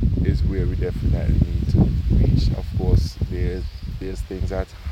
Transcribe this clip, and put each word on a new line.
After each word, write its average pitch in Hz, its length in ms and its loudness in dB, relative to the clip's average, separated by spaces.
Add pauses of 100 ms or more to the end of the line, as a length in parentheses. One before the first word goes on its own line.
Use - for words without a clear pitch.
(240)
is - 180 0
where 92 240 0
we - 100 -2
definitely - 600 0 (120)
need - 200 -2
to - 80 4 (360)
reach. - 420 4
Of - 100 -8 (120)
course, - 380 2 (140)
there's, 92 340 -2 (360)
there's 95 220 -8
things 92 280 -4
that 95 180 -4 (240)